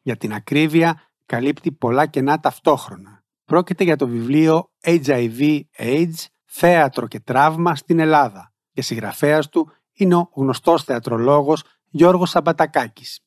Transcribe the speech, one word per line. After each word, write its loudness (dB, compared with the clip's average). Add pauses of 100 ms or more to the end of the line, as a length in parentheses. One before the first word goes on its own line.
Για -6
την -8
ακρίβεια, -2 (240)
καλύπτει -4
πολλά 0
κενά -2
ταυτόχρονα. -4 (200)
Πρόκειται -2
για 2
το -2
βιβλίο 0 (120)
H 0
I 0 (100)
V 0 (180)
aids, -2 (200)
θέατρο 0
και -14
τραύμα 0
στην -2
Ελλάδα, 0 (180)
και -8
συγγραφέας -2
του -2 (220)
είναι 2
ο 0
γνωστός 0
θεατρολόγος 0 (260)
Γιώργος 2
Σαμπατακάκης. -4